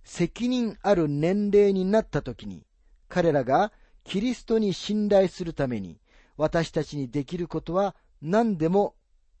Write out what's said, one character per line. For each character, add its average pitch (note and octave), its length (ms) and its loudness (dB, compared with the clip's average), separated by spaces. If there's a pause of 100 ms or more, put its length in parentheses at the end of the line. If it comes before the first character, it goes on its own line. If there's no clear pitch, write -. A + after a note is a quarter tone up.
責 G3 460 -4
任 A#3+ 320 -2
あ G3 140 2
る E3 120 2
年 F3+ 440 0
齢 G3+ 200 6
に F#3 140 0
な G#3 160 2
っ - 80 -4
た D3 140 -2
時 G#2+ 240 -12
に、 F2+ 180 -16 (440)
彼 E3+ 220 2
ら C#3 120 2
が D3+ 280 2 (320)
キ G3 180 -4
リ B3 120 -2
ス - 120 -16
ト A3+ 120 2
に G#3 160 0
信 G#3 340 -4
頼 G3 200 6
す F3 180 -8
る E3 80 -8
た C#3 140 -2
め A2+ 140 -4
に、 E2+ 200 -14 (340)
私 D#3 360 -2
た D#3 120 -2
ち D3 140 -12
に C3 140 -6
で C#3+ 140 -4
き F3 120 -10
る F3 100 -6
こ D#3+ 140 -6
と E3 140 -6
は G3 200 0 (260)
何 G3+ 360 0
で D#3+ 120 0
も G3 260 2 (440)